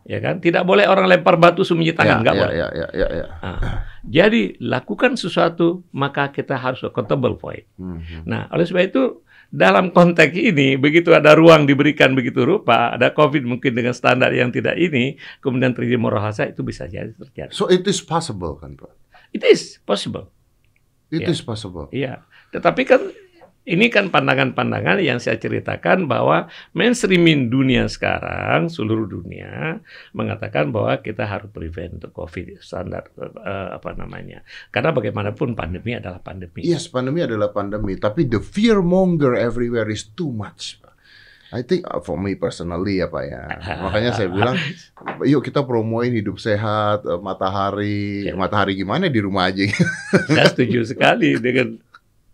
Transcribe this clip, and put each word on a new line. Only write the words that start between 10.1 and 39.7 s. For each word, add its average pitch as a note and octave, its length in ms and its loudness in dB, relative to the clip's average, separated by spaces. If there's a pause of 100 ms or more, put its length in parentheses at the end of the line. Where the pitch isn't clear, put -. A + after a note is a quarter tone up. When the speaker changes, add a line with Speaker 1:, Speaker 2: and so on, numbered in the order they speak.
Speaker 1:
ini, C#3+ 440 2
begitu D#3 340 4
ada D3+ 240 8
ruang D#3+ 300 10
diberikan C#3+ 500 4
begitu C3 280 0
rupa, A#2+ 480 2
ada B2+ 200 2
covid C#3 320 2
mungkin B2 300 -2
dengan A#2+ 200 0
standar B2+ 380 2
yang B2+ 180 2
tidak A#2+ 260 -2
ini, C#3+ 400 0 (240)
kemudian B2+ 360 0
terjadi A#2+ 240 0
moral A2+ 240 0
hazard, G#2+ 320 -4
itu - 80 -8
bisa - 240 -8
jadi G2 260 -10
terjadi. - 380 -16
Speaker 2:
So - 160 -4
it F3+ 180 4
is G3+ 160 0
possible G2 560 -6
kan, C#2+ 180 -18
Pak? - 200 -20 (360)
Speaker 1:
It - 120 -6
is - 380 2
possible. G2+ 500 -6 (800)
Speaker 2:
It D#3+ 140 -4
Speaker 1:
Ya. - 60 -2
Speaker 2:
is E3 120 -2
possible. F#2 500 -10
Speaker 1:
Iya. C3 320 -6 (280)
Tetapi E3+ 340 0
kan - 180 4 (600)
ini G#3 240 2
kan G3+ 220 0
pandangan-pandangan C3+ 880 0
yang B2+ 220 0
saya - 160 -2
ceritakan A#2 720 -2
bahwa C#3 400 2 (260)
mainstreaming F3 720 4
dunia B2 400 2
sekarang, G2 800 -2
seluruh A2 400 -2
dunia, F#2+ 720 -10 (320)
mengatakan G#2+ 600 -4
bahwa A2+ 280 0
kita A2 240 -8
harus G2+ 260 -8
prevent E2+ 460 -10
untuk E2+ 160 -16
covid F2 480 -12
standar, F#2 560 -12
eh, F#2+ 560 -10
apa F2 220 -12
namanya. F2+ 480 -14 (280)
Karena A#2 220 0
bagaimanapun G#2+ 640 -4
pandemi F2+ 400 -8
adalah G2 260 -10
pandemi. F#2 460 -12
Speaker 2:
Yes, E3 240 -2
pandemi C3 320 -4
adalah A2 300 0
pandemi. G2+ 440 -4
Tapi G#2+ 320 -2
the A2 140 0
fear G#3 400 2
monger F3 560 4
everywhere A#2 500 0